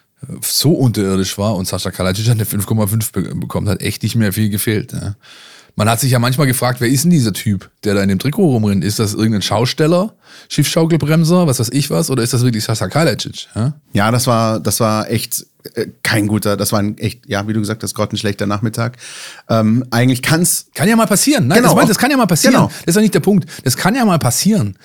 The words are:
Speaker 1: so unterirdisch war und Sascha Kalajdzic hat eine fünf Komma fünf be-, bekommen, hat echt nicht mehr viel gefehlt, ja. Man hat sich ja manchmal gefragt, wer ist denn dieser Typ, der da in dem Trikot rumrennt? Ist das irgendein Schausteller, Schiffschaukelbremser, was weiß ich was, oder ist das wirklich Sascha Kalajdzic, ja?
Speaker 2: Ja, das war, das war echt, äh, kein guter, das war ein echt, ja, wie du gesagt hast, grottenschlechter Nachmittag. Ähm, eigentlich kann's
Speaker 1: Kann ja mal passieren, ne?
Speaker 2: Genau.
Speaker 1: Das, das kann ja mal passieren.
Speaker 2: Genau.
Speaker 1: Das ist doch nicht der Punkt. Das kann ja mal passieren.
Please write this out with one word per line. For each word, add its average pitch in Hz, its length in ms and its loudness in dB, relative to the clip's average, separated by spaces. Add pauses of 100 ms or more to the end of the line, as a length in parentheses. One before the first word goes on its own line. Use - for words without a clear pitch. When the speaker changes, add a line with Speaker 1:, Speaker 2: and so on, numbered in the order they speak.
(400)
Speaker 1:
so - 320 2
unterirdisch 101 680 0
war 104 160 0
und 90 140 -4
Sascha 92 240 -6
Kalajdzic 92 340 -2
hat 120 60 4
eine 110 120 0
fünf 98 220 -4
Komma 110 220 0
fünf 110 240 -2
be-, - 240 -6
bekommen, 92 320 -4
hat 92 140 -2
echt 101 200 -4
nicht 113 140 -4
mehr 107 160 2
viel 107 180 -2
gefehlt, 107 420 -2
ja. 101 220 -6 (600)
Man 107 120 2
hat 110 120 2
sich 135 100 0
ja 123 80 4
manchmal 135 300 2
gefragt, 127 320 -2
wer 117 80 0
ist 135 160 0
denn 180 80 4
dieser 120 200 2
Typ, 95 380 -4 (140)
der 104 100 0
da 98 80 2
in 98 60 2
dem 98 100 2
Trikot 147 320 0
rumrennt? 107 320 2
Ist 104 160 -2
das 107 160 -2
irgendein 110 280 0
Schausteller, 156 720 0 (320)
Schiffschaukelbremser, 165 1000 2
was 127 140 0
weiß 113 100 -2
ich 143 180 -2
was, 165 220 -2
oder 131 140 0
ist 120 80 -2
das 120 100 2
wirklich 113 220 0
Sascha 107 240 -2
Kalajdzic, - 640 -2
ja? 123 200 -2 (180)
Speaker 2:
Ja, 107 180 2
das 123 160 0
war, 113 320 2
das 101 220 -4
war 107 280 0
echt, - 380 -4 (280)
äh, - 120 -4 (160)
kein 107 240 0
guter, 104 300 0
das 101 160 -2
war 107 80 2
ein 104 180 -4
echt, - 300 -8
ja, 101 180 -4
wie 110 60 -4
du 110 80 -2
gesagt 107 240 -4
hast, 104 100 -8
grottenschlechter 104 540 -4
Nachmittag. 110 480 -4 (520)
Ähm, 113 440 2
eigentlich 123 280 2
kann's - 540 0
Speaker 1:
Kann 156 140 0
ja 233 80 4
mal 226 100 2
passieren, 214 400 2
ne? 143 80 2
Speaker 2:
Genau. 247 220 4
Speaker 1:
Das, - 100 4
das 214 120 2
kann 247 120 2
ja 285 60 2
mal 247 100 4
passieren. 180 280 2
Speaker 2:
Genau. - 120 4
Speaker 1:
Das - 200 -12
ist 170 100 2
doch 214 60 4
nicht 214 120 2
der 175 60 2
Punkt. 190 280 2 (140)
Das - 140 -2
kann 196 180 0
ja 262 100 0
mal 180 140 4
passieren. 127 640 0